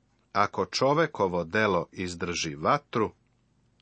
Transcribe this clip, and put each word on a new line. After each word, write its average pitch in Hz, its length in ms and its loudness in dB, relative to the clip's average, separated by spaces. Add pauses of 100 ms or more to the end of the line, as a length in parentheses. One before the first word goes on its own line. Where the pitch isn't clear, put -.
(340)
Ako 101 340 0
čovekovo 131 800 0
delo 90 480 2
izdrži 85 640 -6
vatru, 104 580 -2 (680)